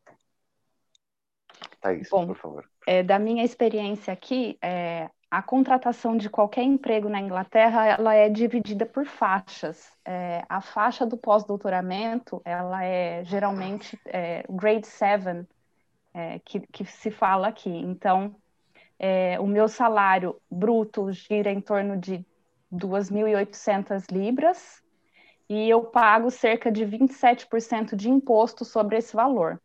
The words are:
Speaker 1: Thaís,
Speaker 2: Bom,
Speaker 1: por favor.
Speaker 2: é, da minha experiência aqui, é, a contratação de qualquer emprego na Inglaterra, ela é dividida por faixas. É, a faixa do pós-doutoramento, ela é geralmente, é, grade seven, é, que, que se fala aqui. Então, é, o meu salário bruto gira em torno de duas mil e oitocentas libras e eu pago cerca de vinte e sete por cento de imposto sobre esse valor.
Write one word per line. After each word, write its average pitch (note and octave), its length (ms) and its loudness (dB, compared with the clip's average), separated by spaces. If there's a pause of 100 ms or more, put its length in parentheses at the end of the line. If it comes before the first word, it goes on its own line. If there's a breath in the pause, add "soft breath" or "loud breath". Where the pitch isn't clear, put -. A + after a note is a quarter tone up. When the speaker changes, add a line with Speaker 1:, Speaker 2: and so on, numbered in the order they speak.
(1800)
Speaker 1:
Thaís, F#2+ 300 -4
Speaker 2:
Bom, F3+ 180 0
Speaker 1:
por - 100 -8
favor. D2 280 -16 (220)
Speaker 2:
é, F#3 160 2
da F#3+ 160 2
minha A3+ 260 -2
experiência G#3 720 -2
aqui, B3 480 -6
é, E3+ 480 -6 (200)
a F#3 120 -2
contratação B3+ 720 0
de G#3 140 -4
qualquer G#3 320 0
emprego A#3+ 460 0
na G#3 120 -4
Inglaterra, A3 680 2
ela A3 280 4
é G#3+ 160 8
dividida G#3+ 560 -2
por C4+ 180 -4
faixas. F#3+ 840 -4 (160)
É, F3 420 -6
a F#3+ 140 -6
faixa A3+ 420 -2
do A#3 140 -4
pós-doutoramento, G3+ 1300 -2
ela F3+ 360 -6
é F3+ 420 -4
geralmente, G3 840 -4
é, E3+ 420 -6
grade G#3 380 0
seven, F#3+ 600 -2 (680)
é, E3+ 240 -10
que, - 220 -10 (120)
que - 120 -10
se - 260 -10
fala F#3+ 380 2
aqui. A3 200 -10
Então, F#3 680 -2 (600 soft breath)
é, F#3 440 0
o G3 80 -2
meu G#3 180 4
salário G3+ 840 2
bruto G#3+ 640 0
gira G#3 400 -2
em G3+ 100 -4
torno G3+ 360 -2
de F3+ 280 -6 (460)
duas F#3+ 400 -4
mil G#3 160 0
e G#3+ 80 2
oitocentas G3 720 -2
libras B3+ 760 -2 (680 soft breath)
e G#3+ 200 0
eu A3+ 140 6
pago A3+ 480 4
cerca A3+ 400 0
de A3 140 0
vinte A3+ 260 2
e - 40 -18
sete B3 340 4
por A3+ 120 -2
cento A3 360 -4
de G3+ 120 -4
imposto A#3+ 560 2
sobre G#3+ 340 0
esse A3+ 180 -6
valor. G#3+ 480 0